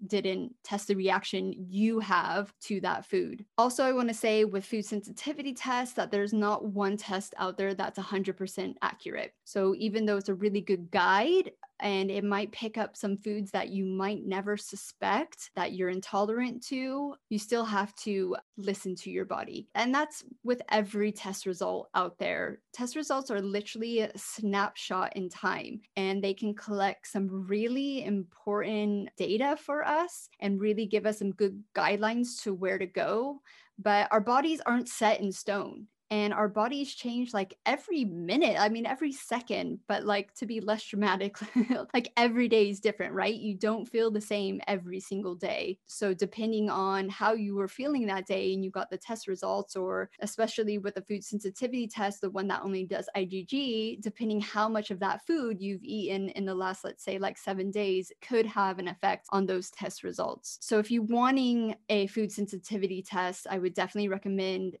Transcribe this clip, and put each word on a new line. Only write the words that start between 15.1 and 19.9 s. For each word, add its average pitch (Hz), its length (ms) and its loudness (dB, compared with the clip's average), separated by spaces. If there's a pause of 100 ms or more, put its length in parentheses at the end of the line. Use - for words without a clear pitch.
that 180 160 -2
you're 185 160 0
intolerant 220 760 0
to, 269 540 -4 (140)
you 214 100 0
still 233 240 0
have 208 320 0
to 190 400 -2 (220)
listen 196 380 -4
to 190 140 -10
your 185 140 -2
body. - 520 -6
And 247 200 2